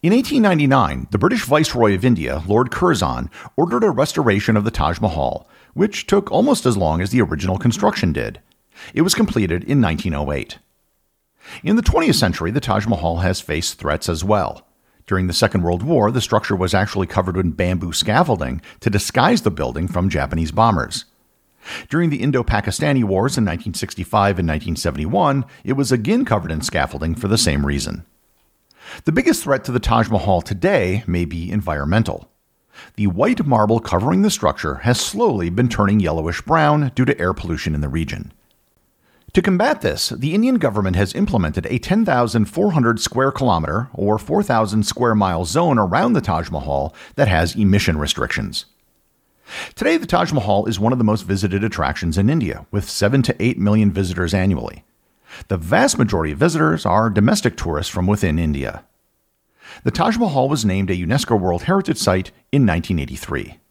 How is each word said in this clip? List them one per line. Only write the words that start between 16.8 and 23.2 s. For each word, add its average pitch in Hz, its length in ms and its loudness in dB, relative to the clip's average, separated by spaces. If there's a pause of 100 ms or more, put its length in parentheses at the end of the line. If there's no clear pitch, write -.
covered 90 300 -2
in 92 140 2
bamboo 87 420 -2
scaffolding 101 720 0 (180)
to - 80 0
disguise 123 540 2
the 107 80 0
building 76 360 -4
from 90 220 0
Japanese 78 440 -2
bombers. 101 520 0 (840)
During 165 180 2
the 147 140 -2
Indo-Pakistani 127 840 0
Wars 101 320 2